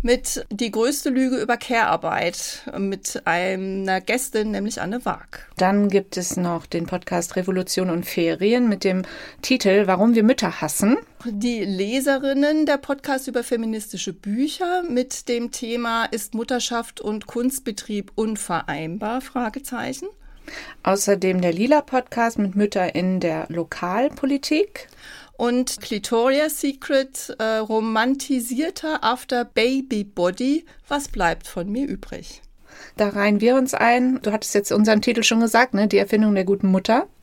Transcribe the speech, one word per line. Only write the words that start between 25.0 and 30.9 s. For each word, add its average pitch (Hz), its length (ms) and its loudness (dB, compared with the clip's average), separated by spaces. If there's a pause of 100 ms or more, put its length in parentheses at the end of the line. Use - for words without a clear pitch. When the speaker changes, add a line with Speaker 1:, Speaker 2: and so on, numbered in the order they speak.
Speaker 1:
Und 247 460 0
Clitoria 240 680 2
Secret, 277 880 -2
äh, 220 200 0
romantisierter 240 1500 -2
After 240 400 0
Baby 240 600 0
Body. 202 600 0 (240)
Was 285 200 -4